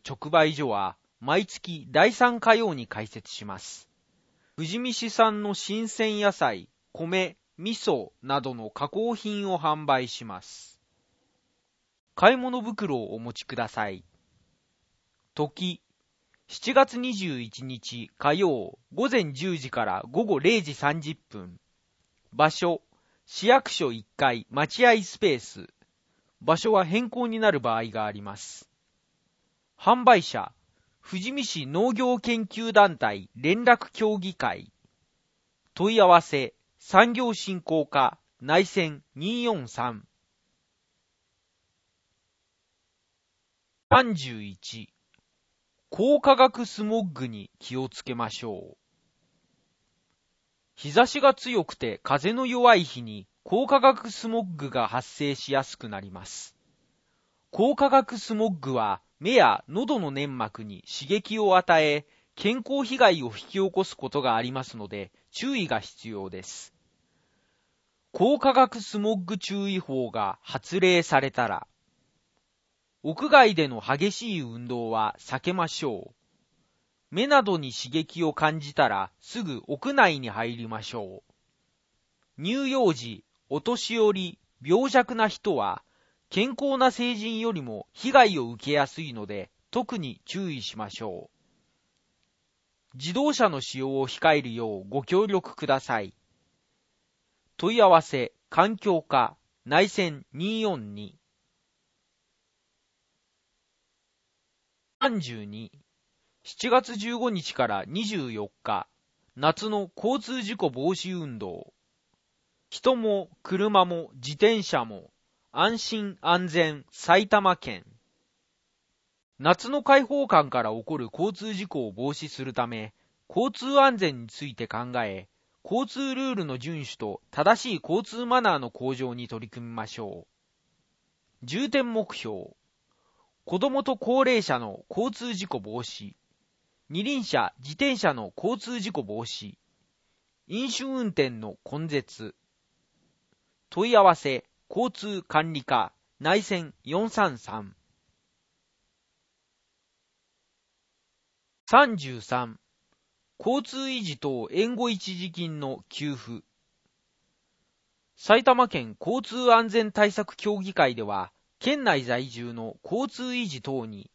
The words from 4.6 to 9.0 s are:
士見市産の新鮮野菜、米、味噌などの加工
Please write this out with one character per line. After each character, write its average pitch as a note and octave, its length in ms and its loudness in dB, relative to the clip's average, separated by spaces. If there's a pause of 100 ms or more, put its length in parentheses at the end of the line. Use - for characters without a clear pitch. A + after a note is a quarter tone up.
士 F#3 100 -6
見 B3 160 -4
市 A3+ 160 -6
産 G#3+ 320 4
の G3+ 140 -4
新 G#3+ 320 -6
鮮 G#3+ 320 -2
野 G3+ 120 4
菜、 A2 380 -2 (240)
米、 F3+ 440 -4 (200)
味 G3+ 160 -6
噌 C3+ 380 -2 (100)
な C#3 180 -2
ど C3 140 -6
の A2+ 160 -10
加 - 180 -6
工 A3 280 -4